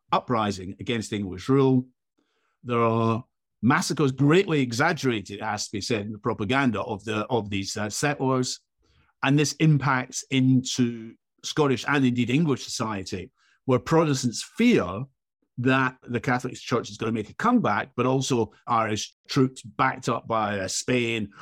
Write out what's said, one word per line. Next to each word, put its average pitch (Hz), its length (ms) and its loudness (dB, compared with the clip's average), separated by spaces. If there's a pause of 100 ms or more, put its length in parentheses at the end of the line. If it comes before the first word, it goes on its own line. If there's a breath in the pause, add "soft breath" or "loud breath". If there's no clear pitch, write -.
(120)
uprising 104 680 -2
against 110 320 -4
English 92 340 -6
rule. 131 400 4 (760)
There 120 180 0
are 113 420 2 (380)
massacres 151 500 2
greatly 147 500 4
exaggerated, 123 760 -2
it 107 60 -8
has 107 220 -4
to - 60 -14
be 104 100 -6
said, 107 240 -2
in 110 60 -10
the 107 80 -12
propaganda 113 640 0
of 101 240 -8
the, 110 220 -4
of 110 220 -2
these, 98 280 -6
uh, 104 120 -4
settlers. 131 680 -2 (640)
And 139 160 4
this 147 140 0
impacts 135 760 0
into 127 840 2 (300)
Scottish 139 440 0
and 139 180 4
indeed 123 240 0
English 139 360 0
society, 98 680 -8 (320)
where 127 160 2
Protestants 143 640 0 (140)
fear 127 480 2 (560)
that 131 420 2
the 120 160 -4
Catholic 123 360 -2
Church - 340 -4
is 104 80 -16
gonna 113 140 -4
make 110 180 -4
a - 60 -20
comeback, 175 600 0
but 120 100 0
also 131 460 0 (160 soft breath)
Irish 110 460 -2 (160)
troops 131 320 0
backed 131 480 -4
up 117 180 -4
by, 107 320 0
uh, 95 80 -4
Spain 117 600 -2 (120)